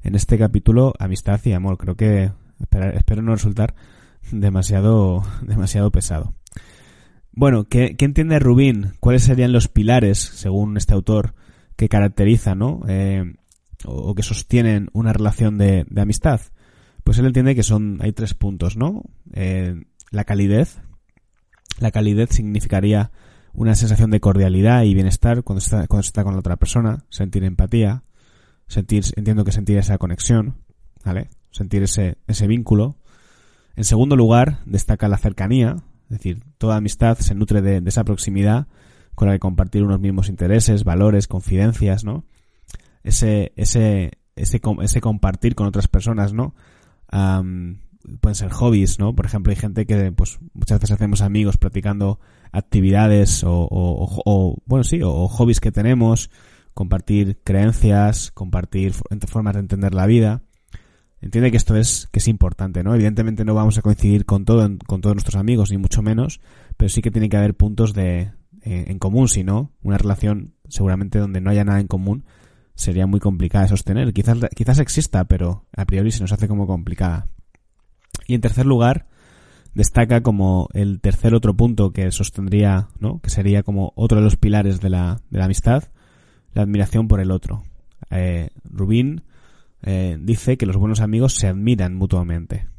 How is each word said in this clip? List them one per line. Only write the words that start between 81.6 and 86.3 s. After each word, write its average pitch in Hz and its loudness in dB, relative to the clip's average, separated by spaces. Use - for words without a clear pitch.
que 92 -2
sostendría, 98 0
¿no? 110 -6
Que - -4
sería 101 0
como 98 -4
otro 110 2
de 107 4
los 107 4
pilares 101 0
de 95 -2
la, 90 -2
de 95 -6
la 92 0
amistad, 117 0